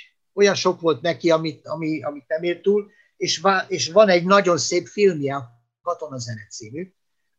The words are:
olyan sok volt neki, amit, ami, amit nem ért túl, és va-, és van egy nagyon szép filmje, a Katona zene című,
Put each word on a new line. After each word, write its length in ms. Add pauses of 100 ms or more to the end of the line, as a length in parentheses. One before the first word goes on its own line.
(340)
olyan 220
sok 260
volt 200
neki, 300
amit, 360
ami, 360
amit 240
nem 160
ért 180
túl, 300 (260)
és 200
va-, 300
és 240
van 180
egy 160
nagyon 320
szép 300
filmje, 480
a 140 (320)
Katona 360
zene 320
című, 440 (460)